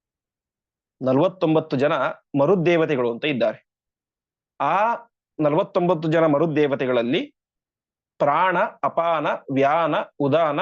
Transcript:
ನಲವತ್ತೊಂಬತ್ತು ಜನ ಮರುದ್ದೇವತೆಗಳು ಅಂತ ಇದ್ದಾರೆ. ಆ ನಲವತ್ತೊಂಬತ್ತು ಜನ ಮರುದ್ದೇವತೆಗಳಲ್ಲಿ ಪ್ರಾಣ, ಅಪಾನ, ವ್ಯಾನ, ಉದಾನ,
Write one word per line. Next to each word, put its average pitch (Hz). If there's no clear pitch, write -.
ನಲವತ್ತೊಂಬತ್ತು 156
ಜನ 147
ಮರುದ್ದೇವತೆಗಳು 156
ಅಂತ 117
ಇದ್ದಾರೆ. 117
ಆ 196
ನಲವತ್ತೊಂಬತ್ತು 165
ಜನ 165
ಮರುದ್ದೇವತೆಗಳಲ್ಲಿ 143
ಪ್ರಾಣ, 170
ಅಪಾನ, 165
ವ್ಯಾನ, 147
ಉದಾನ, 147